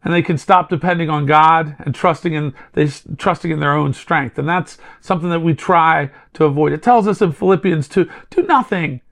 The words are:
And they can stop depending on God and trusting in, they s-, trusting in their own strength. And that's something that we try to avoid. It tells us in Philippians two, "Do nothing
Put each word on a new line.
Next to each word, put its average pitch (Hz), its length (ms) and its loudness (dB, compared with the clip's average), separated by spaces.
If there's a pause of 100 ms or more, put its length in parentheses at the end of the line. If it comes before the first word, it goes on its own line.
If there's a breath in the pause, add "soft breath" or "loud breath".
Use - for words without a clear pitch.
And 165 80 0
they 175 100 2
can 170 140 -2
stop 180 320 2
depending 170 400 -2
on 147 180 -2
God 156 520 4
and 135 160 -6
trusting 170 400 -2
in, 147 200 -6 (180 loud breath)
they 151 120 0
s-, 143 200 -6 (120)
trusting 175 340 -4
in 151 100 -4
their 143 140 0
own 147 180 0
strength. - 460 -4
And 143 100 -6
that's 175 300 -6 (220 loud breath)
something 175 300 -4
that 165 100 -2
we 165 140 0
try 160 560 0 (240 soft breath)
to 156 100 2
avoid. 147 280 0
It 156 100 -6
tells 226 260 4
us 208 140 -2
in 175 100 0
Philippians 180 560 0
two, 175 220 -2 (200 loud breath)
"Do - 120 -2
nothing 175 580 -2 (120)